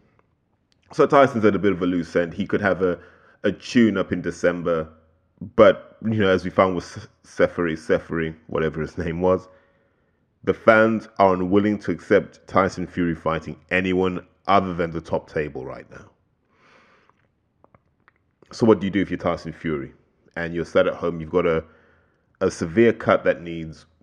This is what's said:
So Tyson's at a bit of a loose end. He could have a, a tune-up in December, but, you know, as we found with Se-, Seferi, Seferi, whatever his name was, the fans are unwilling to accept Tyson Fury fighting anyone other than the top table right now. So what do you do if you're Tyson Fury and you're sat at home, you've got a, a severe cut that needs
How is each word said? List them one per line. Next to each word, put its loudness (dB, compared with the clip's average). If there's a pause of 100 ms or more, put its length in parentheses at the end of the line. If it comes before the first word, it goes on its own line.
(920)
So 2
Tyson's 4
at 4
a -2
bit 2
of -6
a 0
loose -2
end. -2
He -6
could -2
have 0
a, 0 (460)
a 0
tune-up 0
in -4
December, -2 (680)
but, 4
you -4
know, 4
as 2
we -8
found 2
with -6
Se-, -18 (160)
Seferi, -2
Seferi, -4 (120)
whatever -4
his -10
name -6
was, 0 (960)
the -2
fans 2 (120)
are 4
unwilling 0
to -6
accept -2
Tyson -2
Fury -2
fighting -6 (120)
anyone -2 (220)
other 2
than -4
the -8
top -8
table -8
right -16
now. -20 (2500)
So -4
what 6
do -4
you -4
do -2
if -2
you're -6
Tyson -6
Fury -8 (420)
and -8
you're -4
sat 2
at -4
home, -6
you've -12
got 0
a, 0 (760)
a 0
severe 2
cut 0
that 0
needs -12 (160)